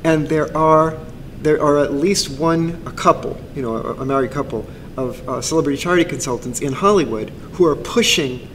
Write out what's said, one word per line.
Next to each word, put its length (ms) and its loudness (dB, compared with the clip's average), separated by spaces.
And 240 4
there 280 0
are, 400 6
there 180 4
are 180 4
at 140 2
least 460 0
one, 480 0
a 60 -10
couple, 460 0
you 60 -6
know, 140 -4
a, 180 -4
a 100 -8
married 260 0
couple 360 -4
of, 320 -6
uh, 140 -4
celebrity 340 0
charity 280 2
consultants 560 -4
in 120 -2
Hollywood 580 2
who 120 4
are 80 4
pushing 800 0